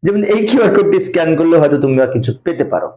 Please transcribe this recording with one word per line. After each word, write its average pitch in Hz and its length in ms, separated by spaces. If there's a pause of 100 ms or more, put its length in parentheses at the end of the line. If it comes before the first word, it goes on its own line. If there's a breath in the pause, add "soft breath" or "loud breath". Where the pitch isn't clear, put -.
যেমন 202 200
এই 214 240
কিউআর 226 280
কোডটি 202 240
স্ক্যান 160 360
করলে 165 220
হয়তো 143 240
তোমরা 131 240
কিছু 123 260 (120)
পেতে 165 200
পারো। 85 340